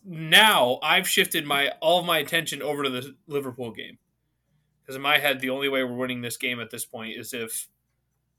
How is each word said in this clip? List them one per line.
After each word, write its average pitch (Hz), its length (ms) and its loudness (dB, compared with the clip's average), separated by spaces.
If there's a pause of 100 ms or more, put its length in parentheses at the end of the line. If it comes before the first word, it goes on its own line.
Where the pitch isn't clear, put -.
now 165 760 4
I've 175 240 2
shifted 165 380 0
my, 143 360 0
all 170 200 4
of 165 60 -6
my 165 120 2
attention 147 440 -2
over 143 200 -4
to 139 60 0
the 127 260 -6 (120)
Liverpool 131 460 -6
game. - 260 -16 (880)
'Cause 135 100 -12
in 139 60 -10
my 143 160 4
head, 139 220 2
the 131 100 -2
only 139 180 -2
way 131 160 2
we're 123 100 -4
winning 123 280 -4
this 120 160 -8
game 123 220 -4
at 113 100 -8
this 117 160 -10
point 113 320 -12
is 113 160 -12
if 113 340 -8 (720)